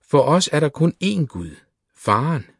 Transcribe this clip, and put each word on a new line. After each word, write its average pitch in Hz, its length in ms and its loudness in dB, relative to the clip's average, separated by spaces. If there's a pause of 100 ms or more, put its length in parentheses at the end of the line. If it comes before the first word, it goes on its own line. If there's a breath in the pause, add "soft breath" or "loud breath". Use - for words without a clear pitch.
For 139 220 2
os 160 300 2
er 147 80 2
der 151 80 0
kun 165 260 0 (100)
én 190 220 -2
Gud, 87 240 -12 (440)
Faren. 123 520 -2 (140)